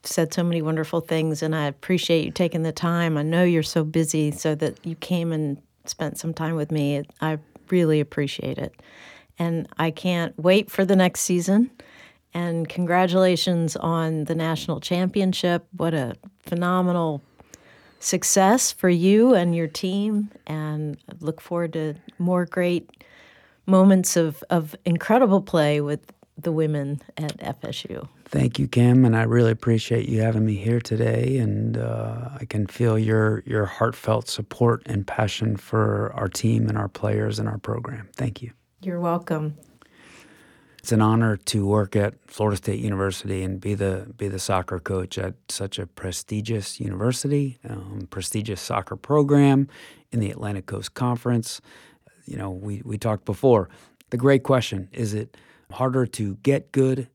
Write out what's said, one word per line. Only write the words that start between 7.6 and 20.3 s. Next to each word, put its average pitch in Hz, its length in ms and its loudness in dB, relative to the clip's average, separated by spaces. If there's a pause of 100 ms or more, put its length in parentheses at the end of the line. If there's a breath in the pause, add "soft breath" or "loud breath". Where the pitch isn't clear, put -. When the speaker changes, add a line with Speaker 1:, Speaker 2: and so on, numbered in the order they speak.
Speaker 1:
really 160 300 4
appreciate 143 580 -4
it. - 160 -8 (680 loud breath)
And 170 280 -2 (100)
I 165 120 0
can't 170 480 -4
wait 190 320 4
for 196 160 0
the 196 100 4
next 185 260 4
season. 185 500 2 (640 loud breath)
And 170 340 -2
congratulations 180 1080 2
on 160 480 0
the 160 100 -2
national 160 440 -2
championship. 180 840 0 (100)
What 165 180 -2
a 131 220 -4 (260)
phenomenal 175 800 -2 (760 loud breath)
success 190 720 2
for - 180 0
you 202 440 6
and 175 220 4
your 165 120 -2
team. 208 640 -2 (160)